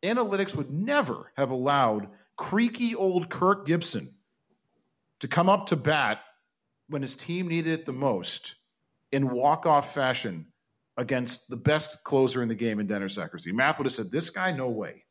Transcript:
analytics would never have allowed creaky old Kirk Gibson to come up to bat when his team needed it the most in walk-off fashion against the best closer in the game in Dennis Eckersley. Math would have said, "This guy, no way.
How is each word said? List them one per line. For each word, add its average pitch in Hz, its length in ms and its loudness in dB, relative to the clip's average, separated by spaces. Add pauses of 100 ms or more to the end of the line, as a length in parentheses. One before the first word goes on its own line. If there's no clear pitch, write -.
analytics 196 520 0
would 135 160 -4
never 202 640 -2
have 139 140 0
allowed 127 580 2 (280)
creaky 233 580 0
old 180 340 0
Kirk 190 380 2
Gibson 147 480 -2 (1040)
to 135 80 -6
come 170 220 4
up 202 160 4
to 175 100 2
bat 131 440 0 (680)
when 143 140 -6
his 127 140 -8
team 175 320 -4
needed 165 320 0
it 160 60 -12
the 139 60 -6
most 127 600 -2 (580)
in 139 160 2
walk-off 143 640 2
fashion 123 540 -2 (500)
against 123 540 -4
the 127 60 -8
best 151 480 0
closer 131 380 4
in 120 60 0
the 113 60 0
game 107 260 0
in 104 60 -2
Dennis 98 320 -2
Eckersley. 85 340 -8
Math 135 260 2
would 143 60 -2
have 127 80 0
said, 101 180 -6
"This 160 200 -2
guy, 185 220 -2
no 131 180 -2
way. 107 400 -8